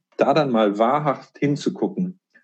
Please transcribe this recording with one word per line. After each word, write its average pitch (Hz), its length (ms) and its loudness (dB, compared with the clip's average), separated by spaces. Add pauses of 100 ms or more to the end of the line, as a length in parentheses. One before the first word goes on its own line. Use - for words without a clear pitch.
(160)
da 123 180 2
dann 147 160 2
mal 107 280 2
wahrhaft 135 600 -2
hinzugucken. 101 840 -4 (240)